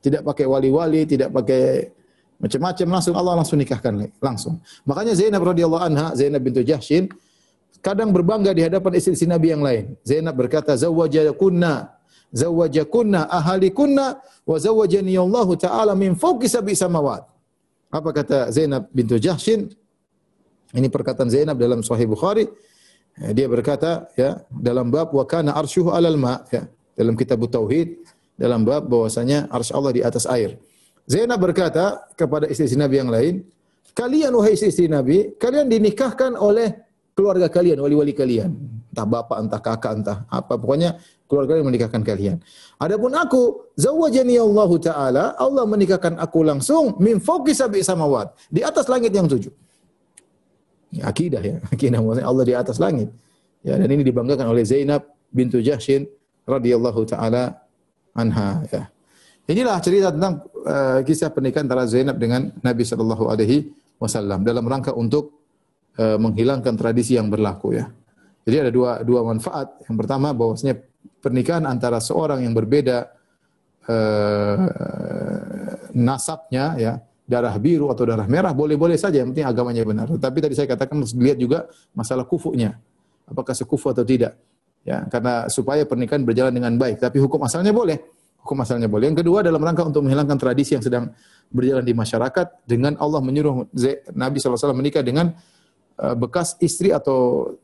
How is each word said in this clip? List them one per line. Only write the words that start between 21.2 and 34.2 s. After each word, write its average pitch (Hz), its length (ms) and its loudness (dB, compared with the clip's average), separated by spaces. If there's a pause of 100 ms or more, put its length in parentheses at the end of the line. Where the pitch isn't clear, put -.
Zainab 139 320 0
dalam 120 240 0
Sahih 117 240 0
Bukhari. 196 400 0 (720)
Eh, 107 160 -4
dia 135 80 2
berkata, 139 720 -2
ya, 143 320 0
dalam 120 400 -2
bab 160 240 0
wa 135 160 0
kana 156 240 0
arsyuhu 156 400 0
alal 170 240 2
ma, 127 320 0
ya, 101 160 -4 (320)
dalam 113 160 2
kitab 120 320 0
Tauhid, 127 560 -2 (400)
dalam 120 240 2
bab 139 240 0
bahwasanya 120 640 0
arsy - 240 -4
Allah 139 160 0
di 123 80 0
atas 120 240 -2
air. 107 320 -2 (480)
Zainab 214 400 0
berkata 175 720 0
kepada 151 320 -2
istri-istri 131 320 0
Nabi 139 160 2
yang 127 160 0
lain, 165 320 0 (480)
"Kalian, 262 400 0